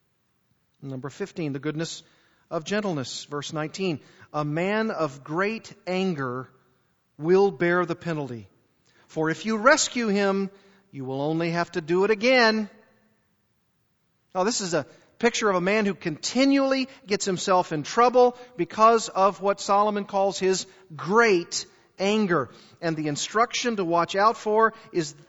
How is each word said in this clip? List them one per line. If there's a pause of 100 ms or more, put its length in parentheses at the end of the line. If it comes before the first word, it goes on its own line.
(840)
Number
fifteen,
the
goodness (480)
of
gentleness.
Verse
nineteen. (320)
"A
man
of
great (140)
anger (680)
will
bear
the
penalty. (580)
For
if
you
rescue
him, (400)
you
will
only
have
to
do
it
again." (1700)
Now,
this
is
a (320)
picture
of
a
man
who
continually (180)
gets
himself
in
trouble (200)
because
of
what
Solomon
calls
his (280)
great (320)
anger. (300)
And
the
instruction
to
watch
out
for (180)
is, (140)